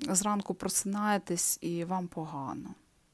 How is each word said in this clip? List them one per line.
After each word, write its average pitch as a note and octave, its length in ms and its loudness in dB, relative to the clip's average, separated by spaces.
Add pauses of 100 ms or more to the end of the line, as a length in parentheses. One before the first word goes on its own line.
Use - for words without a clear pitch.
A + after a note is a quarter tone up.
зранку G3 520 2
просинаєтесь G3 1080 2
і E3+ 220 -2
вам F3+ 240 -2
погано. D#3 680 -6 (380)